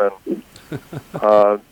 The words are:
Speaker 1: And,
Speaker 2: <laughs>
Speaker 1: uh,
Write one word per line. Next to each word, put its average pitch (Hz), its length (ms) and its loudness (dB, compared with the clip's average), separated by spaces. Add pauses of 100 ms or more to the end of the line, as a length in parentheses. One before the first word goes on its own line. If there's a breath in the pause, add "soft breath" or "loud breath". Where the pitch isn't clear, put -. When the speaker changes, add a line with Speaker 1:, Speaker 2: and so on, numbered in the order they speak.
Speaker 1:
And, 101 420 -6 (380)
Speaker 2:
<laughs> - 340 -18
Speaker 1:
uh, 104 440 2 (140)